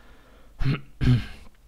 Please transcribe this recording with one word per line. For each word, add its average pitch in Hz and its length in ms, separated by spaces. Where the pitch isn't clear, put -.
<clears throat> - 840